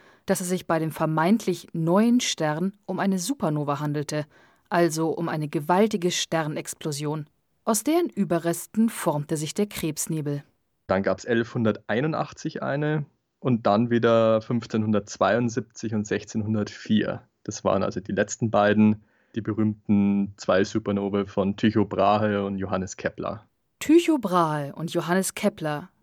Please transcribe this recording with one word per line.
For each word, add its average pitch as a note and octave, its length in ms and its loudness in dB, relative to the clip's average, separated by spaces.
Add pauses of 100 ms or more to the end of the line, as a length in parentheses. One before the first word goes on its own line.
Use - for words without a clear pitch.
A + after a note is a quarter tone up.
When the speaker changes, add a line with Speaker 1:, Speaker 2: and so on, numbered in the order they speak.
(240)
Speaker 1:
dass F#3+ 160 0
es F3+ 100 -6
sich F3+ 180 -2
bei E3 100 2
dem D#3+ 140 -2
vermeintlich E3+ 800 0
neuen G#3 480 4
Stern D#3+ 540 -2 (120)
um - 140 -4
eine F#3+ 180 2
Supernova D3+ 640 -2
handelte, D3+ 460 -4 (420)
also E3 420 2
um E3 180 -4
eine D3+ 200 -4
gewaltige F3+ 640 2
Sternexplosion. D3+ 1120 -4 (380)
Aus A3 180 0
deren E4 260 2
Überresten E3+ 800 0
formte D3+ 480 -2
sich D3+ 160 -4
der G#3 140 0
Krebsnebel. D3+ 800 -4 (420)
Speaker 2:
Dann F#2+ 160 2
gab's F#2 220 -2
elfhunderteinundachtzig A#2+ 1400 -2
eine D3 420 -2 (360)
und A#2+ 260 0
dann A2+ 240 4
wieder A2+ 520 4
fünfzehnhundertzweiundsiebzig A2+ 1500 -2
und G#2+ 140 -2
sechzehnhundertvier. G#2 1160 -2 (200)
Das - 220 -10
waren G2 180 2
also - 160 -4
die - 140 -8
letzten G#2+ 400 -2
beiden, G#2 500 4 (320)
die A2 80 -4
berühmten G2+ 960 0
zwei F#2+ 260 2
Supernovae G2+ 640 -2
von G2 280 -2
Tycho A2 300 2
Brahe G2+ 640 2
und G2 100 -4
Johannes F#2+ 400 -4
Kepler. - 500 -10 (320)
Speaker 1:
Tycho E4 380 4
Brahe E3 580 0
und - 200 -8
Johannes F3 400 0
Kepler E3+ 560 -4 (120)